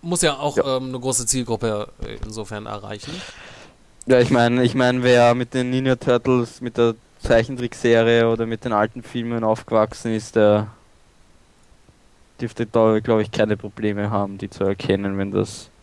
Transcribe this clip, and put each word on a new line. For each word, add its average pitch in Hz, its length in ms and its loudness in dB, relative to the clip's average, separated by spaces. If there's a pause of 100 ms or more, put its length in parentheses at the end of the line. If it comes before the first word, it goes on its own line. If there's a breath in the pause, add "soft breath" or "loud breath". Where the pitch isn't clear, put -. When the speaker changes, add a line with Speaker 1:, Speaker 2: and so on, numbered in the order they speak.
Speaker 1:
Muss 170 220 -2
ja 147 160 2
auch, 147 180 -4
Speaker 2:
Ja. 131 220 0
Speaker 1:
ähm, 131 100 -6
eine 127 120 -8
große 127 260 -2
Zielgruppe, 113 600 -4 (140)
äh, 110 220 -10
insofern 107 420 -12
erreichen. 104 460 -12 (920 loud breath)
Speaker 2:
Ja, 127 140 4
ich 123 100 2
mein, 120 300 2
ich 123 140 2
mein, 127 280 2
wer 120 320 6
mit 123 200 -6
den 127 160 -2
Ninja 131 260 0
Turtles, 123 640 0
mit 123 160 -8
der 117 180 2 (280)
Zeichentrickserie 117 1040 2
oder 113 160 0
mit 113 220 -8
den 113 80 -2
alten 110 280 0
Filmen 117 420 -6
aufgewachsen 110 680 0
ist, 110 240 -4
der 107 320 4 (1700)
dürfte 117 280 -6
da, 110 340 4
glaub 110 200 2
ich, 107 100 -2
keine 107 260 0
Probleme 104 540 -4
haben, 101 260 -4
die 101 140 -12
zu - 140 -4
erkennen, 98 520 -2
wenn 98 140 -4
das 98 400 -4 (120)